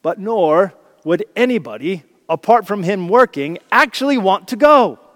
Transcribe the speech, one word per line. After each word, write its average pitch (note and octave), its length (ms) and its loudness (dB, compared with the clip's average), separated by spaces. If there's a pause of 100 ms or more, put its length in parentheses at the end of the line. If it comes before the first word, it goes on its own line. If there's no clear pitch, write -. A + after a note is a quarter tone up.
But E3+ 180 -6
nor G3 520 0 (300)
would E3 220 -4 (100)
anybody, E3+ 680 -4 (240)
apart G#3 360 0
from G3 200 -6
him F3+ 240 -4
working, F3 500 0 (140)
actually C4+ 460 0
want F#3+ 280 -2
to - 80 -10
go. B3 460 4 (160)